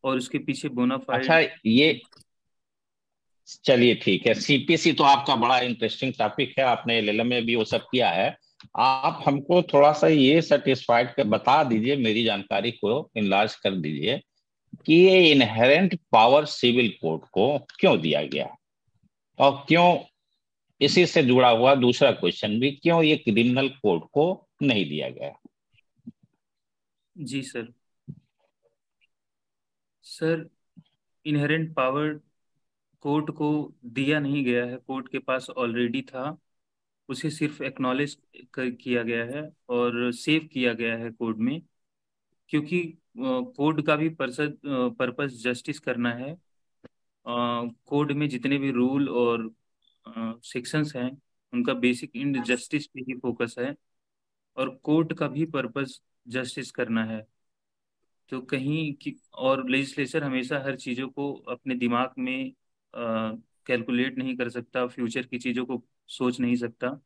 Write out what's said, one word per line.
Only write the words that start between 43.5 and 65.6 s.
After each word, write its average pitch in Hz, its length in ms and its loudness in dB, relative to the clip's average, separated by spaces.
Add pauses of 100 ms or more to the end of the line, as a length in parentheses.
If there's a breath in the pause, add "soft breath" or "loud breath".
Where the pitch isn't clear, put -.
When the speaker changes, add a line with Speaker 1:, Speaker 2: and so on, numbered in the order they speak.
Speaker 1:
कोर्ट 151 280 -2
का 156 100 2
भी 156 140 -2
पर्सद-, 139 600 -6
अ, 127 200 -2
purpose 127 420 -6 (120)
justice 123 360 -6
करना 120 320 -4
है। 127 220 -10 (920)
अ, 120 460 -4 (140)
कोर्ट 147 260 -2
में 147 180 -2
जितने 135 280 -2
भी 135 140 -2
रूल 131 380 0
और, 117 440 0 (540)
अ, 113 260 -8 (100)
सेक्शंस 147 520 -6
हैं, 127 260 -8 (320)
उनका 120 200 -2
बेसिक 123 420 -2
एंड 135 280 -4
जस्टिस 127 440 -4
पे 131 140 -18
ही 127 160 -10
फोकस 117 420 -6
है 139 160 -6 (840)
और 131 120 -4
कोर्ट 160 440 -2
का 147 140 -6
भी 143 180 -4
पर्पस 135 560 -8 (260)
जस्टिस 123 440 -8
करना 113 340 -4
है। 110 220 -12 (1040)
तो 131 120 -8
कहीं 147 520 -4
कि, - 220 -12 (180)
और 131 360 -2
लेजिस्लेचर 139 540 -4
हमेशा 131 360 -4
हर 131 160 -6
चीज़ों 127 340 -8
को 143 240 -8
अपने 123 420 -8
दिमाग 123 420 -2
में, 131 340 -8 (420)
अ, 113 420 -6 (300)
कैलकुलेट 123 520 -4
नहीं 127 200 -8
कर 120 120 -6
सकता, 123 380 -6
फ्यूचर 123 380 -6
की 123 140 -10
चीज़ों 127 260 -4